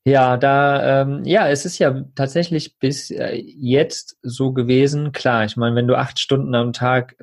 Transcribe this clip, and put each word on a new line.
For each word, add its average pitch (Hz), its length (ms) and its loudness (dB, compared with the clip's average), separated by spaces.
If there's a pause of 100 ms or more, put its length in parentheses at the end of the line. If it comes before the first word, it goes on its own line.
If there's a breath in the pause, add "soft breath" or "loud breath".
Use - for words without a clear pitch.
Ja, 131 320 4
da, 139 640 2
ähm, 139 240 -4
ja, 175 240 2
es 143 160 -2
ist 175 140 -8
ja 135 220 0 (140)
tatsächlich 156 640 -4
bis, 139 320 -4
äh, 117 240 -6
jetzt - 840 -2
so 131 320 -4
gewesen. 135 580 2
Klar, 117 320 0
ich 107 140 -4
meine, 117 180 0
wenn 120 120 2
du 123 100 4
acht 127 200 -4
Stunden 139 380 -2
am 120 160 0
Tag 127 520 -2